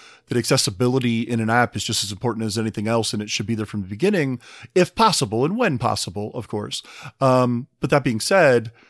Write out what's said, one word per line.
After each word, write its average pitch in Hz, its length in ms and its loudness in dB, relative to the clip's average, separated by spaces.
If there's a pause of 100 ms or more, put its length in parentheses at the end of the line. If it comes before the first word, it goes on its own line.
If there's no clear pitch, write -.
(280)
that 127 100 0
accessibility 120 840 0
in 117 180 -4
an 110 100 -2
app 120 240 2
is 107 80 -6
just - 220 -4
as 101 80 -8
important 110 340 -4
as 104 100 -4
anything 110 300 -4
else, 113 260 0
and 104 80 -4
it 104 100 -8
should 107 160 -4
be 113 100 -2
there 107 100 -4
from 104 160 -6
the 92 60 -10
beginning, 135 500 0 (380)
if 180 180 4
possible, 131 500 2
and 180 120 -2
when 196 220 0
possible, 104 560 -4
of 123 120 -8
course. 113 340 -6 (400)
Um, 127 460 2 (140)
but 147 100 -4
that 143 140 2
being 113 160 0
said, 131 500 4 (200)